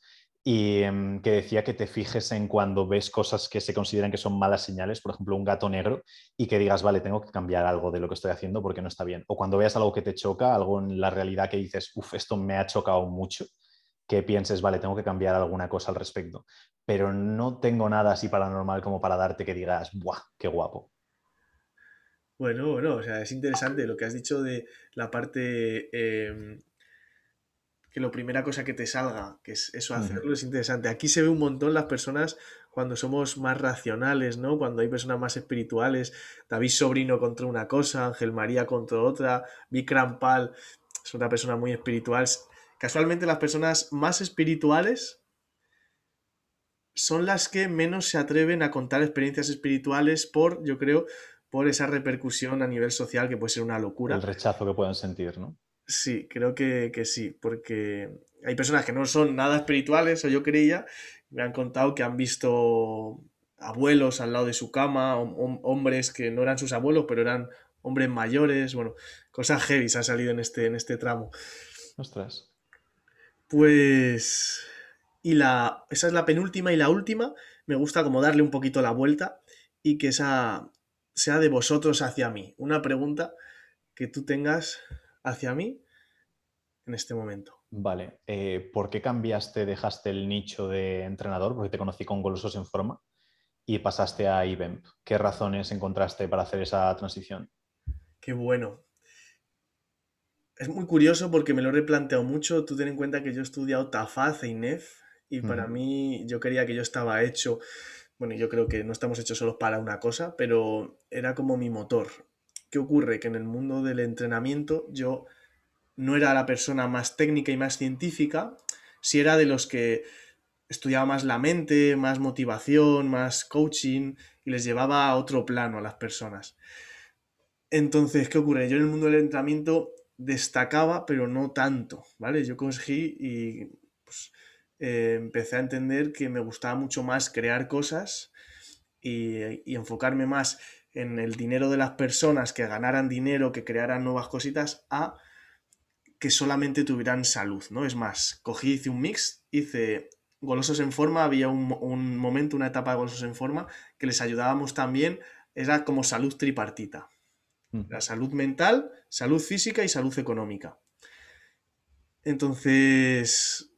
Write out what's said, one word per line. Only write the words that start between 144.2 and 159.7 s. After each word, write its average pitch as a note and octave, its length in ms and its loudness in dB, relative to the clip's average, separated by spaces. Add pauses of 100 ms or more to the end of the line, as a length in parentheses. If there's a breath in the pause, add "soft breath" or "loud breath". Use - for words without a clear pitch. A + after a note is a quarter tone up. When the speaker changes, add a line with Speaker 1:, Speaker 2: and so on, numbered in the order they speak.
Speaker 2:
cositas, C#3 600 -4
a D3 260 -4 (1000 soft breath)
que C#3 120 0
solamente C#3 540 2
tuvieran B2 400 0
salud, G2+ 460 -2
¿no? B2 140 -4
Es B2+ 120 -4
más, A2 460 -4
cogí, C3+ 320 -2
hice C3+ 160 -4
un B2 100 -2
mix, - 500 -4
hice A#2+ 580 -2 (320)
Golosos C3+ 400 0
en C#3 120 0
Forma, D#3 320 2
había C3+ 240 4
un C3 160 0
mo-, B2+ 140 -2
un B2+ 380 -2
momento, C3+ 380 0
una C3+ 140 0
etapa B2+ 240 -2
de B2+ 60 0
Golosos B2 260 -4
en A#2+ 100 -6
Forma, C#3 320 -4 (320 loud breath)
que - 80 -2
les B2 140 0
ayudábamos B2+ 520 0
también, C#3 460 0 (360 loud breath)
era D3 300 0
como C3+ 200 0
salud C3+ 320 0
tripartita. A2 720 -4 (640)
Speaker 1:
Ujú. G#2+ 160 -6
Speaker 2:
La A2+ 120 -10
salud A#2+ 320 -4
mental, D3+ 600 2 (160 loud breath)
salud C#3 320 2
física G3+ 420 0